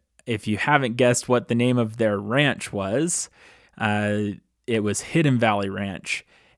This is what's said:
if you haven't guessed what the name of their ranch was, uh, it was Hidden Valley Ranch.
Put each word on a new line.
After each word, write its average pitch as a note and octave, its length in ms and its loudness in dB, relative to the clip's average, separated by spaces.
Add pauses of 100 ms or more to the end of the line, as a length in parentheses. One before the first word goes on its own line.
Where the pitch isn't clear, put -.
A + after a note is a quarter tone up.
(280)
if A2+ 200 -4
you - 100 0
haven't C3 400 2
guessed B2 300 4
what B2 200 0
the A#2+ 80 0
name B2 220 2
of A2+ 200 -2
their G#2 220 0
ranch B2 520 0
was, G#2+ 580 -2 (480)
uh, G#2 420 0 (480)
it A2+ 140 0
was G#2 200 0
Hidden C#3+ 380 2
Valley G#2 300 2
Ranch. G2 560 -8 (320)